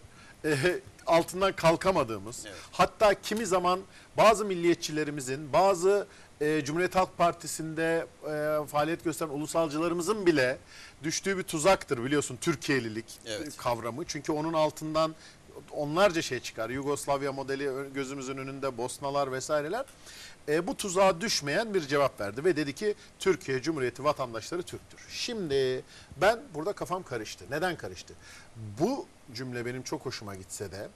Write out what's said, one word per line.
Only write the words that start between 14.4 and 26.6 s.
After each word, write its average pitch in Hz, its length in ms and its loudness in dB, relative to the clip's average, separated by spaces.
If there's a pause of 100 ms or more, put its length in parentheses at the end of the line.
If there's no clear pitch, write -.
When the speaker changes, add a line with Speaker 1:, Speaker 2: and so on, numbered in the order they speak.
Speaker 1:
altından 156 600 0 (560)
onlarca 160 500 4
şey 123 180 -2
çıkar. 113 300 -6
Yugoslavya 139 600 -2
modeli 135 380 -4
ö-, 139 200 -6
gözümüzün 135 480 -6
önünde, 135 400 -6
Bosnalar 139 540 -4
vesaireler. 151 540 -2 (640)
E, 165 200 0
bu 269 100 -4
tuzağa 190 440 2
düşmeyen 202 520 -2
bir 185 80 2
cevap 139 400 0
verdi 104 220 -6
ve 175 120 4
dedi 143 180 -2
ki, 208 220 -2 (240)
"Türkiye 139 420 0
Cumhuriyeti 131 420 -2
vatandaşları 139 600 -2
Türktür." - 360 -14 (100)
Şimdi 139 760 -2 (380)
ben 220 180 4 (140)
burada 160 200 -4